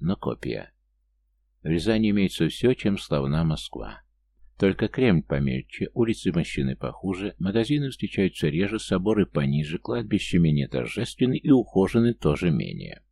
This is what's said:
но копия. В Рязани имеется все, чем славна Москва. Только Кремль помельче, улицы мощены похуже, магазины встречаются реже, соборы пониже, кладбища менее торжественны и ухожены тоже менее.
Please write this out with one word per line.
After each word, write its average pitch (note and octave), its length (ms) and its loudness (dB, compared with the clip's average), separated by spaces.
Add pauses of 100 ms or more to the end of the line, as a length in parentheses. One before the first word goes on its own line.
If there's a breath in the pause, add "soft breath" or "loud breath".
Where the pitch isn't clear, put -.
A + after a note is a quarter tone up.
но F2 160 -2
копия. A1+ 560 -8 (920)
В D#2 40 -6
Рязани G#2+ 420 2
имеется F#2+ 400 2
все, B2 240 2
чем G2+ 240 0
славна D2 480 0
Москва. - 560 -6 (580)
Только G2+ 300 2
Кремль A2 340 4
помельче, C2+ 720 -4
улицы A2+ 400 -2
мощены C#2 420 -2
похуже, F#2 640 -8
магазины A#2 500 0
встречаются F#2+ 600 -2
реже, G2+ 300 -2
соборы G2+ 460 2
пониже, D2 520 -2
кладбища G#2+ 640 0
менее D2 280 4
торжественны A#2 680 -2
и C#3+ 140 0
ухожены A#2 640 4
тоже E2 380 0
менее. G1+ 500 -6 (100)